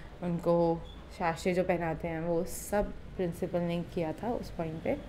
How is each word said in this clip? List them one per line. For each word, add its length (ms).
उनको 580
शास्त्री 340
जो 100
पहनाते 460
हैं, 120
वो 240
सब 480
प्रिंसिपल 440
ने 240
किया 180
था 200
उस 180
पॉइंट 320
पे, 140